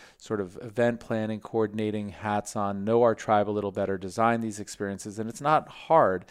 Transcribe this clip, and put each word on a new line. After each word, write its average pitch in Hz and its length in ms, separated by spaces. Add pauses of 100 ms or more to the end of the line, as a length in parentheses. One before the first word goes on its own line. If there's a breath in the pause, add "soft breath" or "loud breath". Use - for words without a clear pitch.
(160 loud breath)
sort 107 240
of 92 220
event 120 380
planning, 110 400
coordinating 107 680
hats 104 460
on, 101 280
know 117 180
our 113 140
tribe 104 320
a - 20
little 101 220
better, 98 260
design 113 420
these 110 200
experiences. 101 580
And 110 120
it's - 100
not 147 280
hard, 107 640